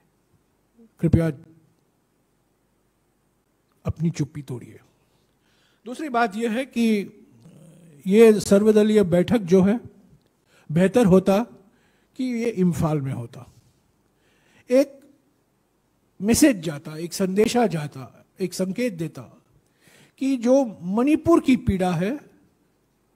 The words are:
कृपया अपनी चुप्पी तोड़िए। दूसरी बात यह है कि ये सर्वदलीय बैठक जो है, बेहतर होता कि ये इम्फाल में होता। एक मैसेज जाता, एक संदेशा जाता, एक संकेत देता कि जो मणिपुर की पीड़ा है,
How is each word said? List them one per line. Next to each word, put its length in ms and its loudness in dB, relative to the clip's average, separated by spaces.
कृपया 320 0
अपनी 240 -6
चुप्पी 320 -8
तोड़िए। 380 -16
दूसरी 240 -12
बात 260 -2
यह 160 -4
है 140 -4
कि 360 0
ये 320 6
सर्वदलीय 640 4
बैठक 340 0
जो 240 2
है, 180 2
बेहतर 340 2
होता 380 4
कि 60 -8
ये 260 -6
इम्फाल 520 -2
में 120 -6
होता। 400 -16
एक 300 0
मैसेज 380 2
जाता, 380 -12
एक 160 -12
संदेशा 540 0
जाता, 580 -10
एक 140 -6
संकेत 400 -6
देता 460 -14
कि 200 -2
जो 440 2
मणिपुर 580 0
की 160 2
पीड़ा 360 -2
है, 280 -4